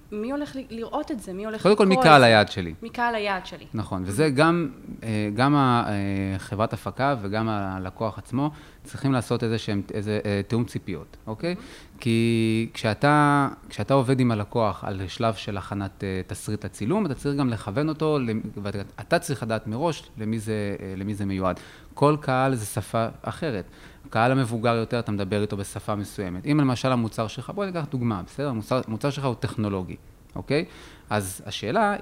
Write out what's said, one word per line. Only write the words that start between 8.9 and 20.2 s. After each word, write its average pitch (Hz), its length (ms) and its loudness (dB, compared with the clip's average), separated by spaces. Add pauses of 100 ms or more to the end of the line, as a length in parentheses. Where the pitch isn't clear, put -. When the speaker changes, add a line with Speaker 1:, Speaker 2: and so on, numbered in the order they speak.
Speaker 2:
לעשות 120 300 0
איזה 113 140 0
שהם, 101 240 -2 (120)
איזה, 107 320 -2
אה, 101 220 0
תיאום 117 180 0
ציפיות, - 520 -10 (100)
אוקיי? 170 260 -4
Speaker 1:
מהמם. - 140 -12 (320)
Speaker 2:
כי 113 760 2
כשאתה, 143 720 4 (220)
כשאתה 110 240 -2
עובד 131 260 4
עם 123 120 4
הלקוח 104 520 0
על 98 240 -6
שלב 113 260 0
של 101 240 -8
הכנת, 98 460 -6
אה, 92 240 -4
תסריט - 380 -6
לצילום, 160 400 -2
אתה 143 80 -2
צריך 143 220 -4
גם 139 140 2
לכוון 113 400 -2
אותו, 151 300 0
למ-, 113 220 -2 (160)
ואתה 101 640 -4
צריך - 240 -6
לדעת 113 240 -2
מראש 143 360 -2 (140)
למי 110 220 -4